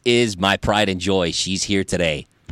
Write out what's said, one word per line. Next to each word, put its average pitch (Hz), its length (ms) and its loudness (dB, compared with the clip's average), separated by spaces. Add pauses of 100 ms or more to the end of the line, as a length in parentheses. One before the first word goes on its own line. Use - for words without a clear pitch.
is 120 320 2
my 98 200 2
pride 104 320 0
and 92 100 -2
joy. 90 320 0
She's 90 320 -4
here 98 200 0
today 82 440 -2 (240)